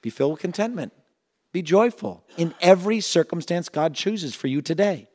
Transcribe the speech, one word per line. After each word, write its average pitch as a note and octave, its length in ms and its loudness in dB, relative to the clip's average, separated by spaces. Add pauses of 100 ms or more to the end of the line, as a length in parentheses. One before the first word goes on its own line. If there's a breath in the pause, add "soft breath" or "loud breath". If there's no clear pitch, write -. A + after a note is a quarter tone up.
Be A#2 80 -6
filled C#3 240 -2
with D3+ 80 -12
contentment. F#3+ 500 -6 (600)
Be F3+ 100 -6
joyful G3 640 0 (100)
in E3 240 -2
every F#3+ 400 6
circumstance E3+ 680 -2
God D3+ 260 -2
chooses F#3+ 400 -4
for - 120 -6
you C#3 140 0
today. E3 520 -2